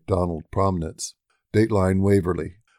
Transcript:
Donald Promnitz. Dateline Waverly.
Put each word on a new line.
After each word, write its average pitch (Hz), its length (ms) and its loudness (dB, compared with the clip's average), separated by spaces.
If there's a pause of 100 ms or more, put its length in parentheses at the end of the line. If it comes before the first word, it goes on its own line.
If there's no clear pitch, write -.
Donald 87 440 -2
Promnitz. 92 640 -4 (400)
Dateline 98 480 2
Waverly. 90 540 0 (240)